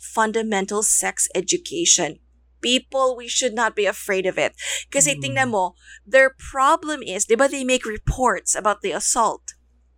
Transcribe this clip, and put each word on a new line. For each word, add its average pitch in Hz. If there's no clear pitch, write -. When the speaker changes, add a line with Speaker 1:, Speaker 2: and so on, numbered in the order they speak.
Speaker 1:
fundamental 214
sex -
education. 170
People, 254
we 240
should 240
not 220
be 214
afraid 190
of 175
it. 143
Kasi 277
Speaker 2:
Mm. 202
Speaker 1:
tingnan 269
mo, 185
their 262
problem 294
is, 190
di 226
ba, 277
they 269
make 254
reports 220
about -
the 185
assault. 180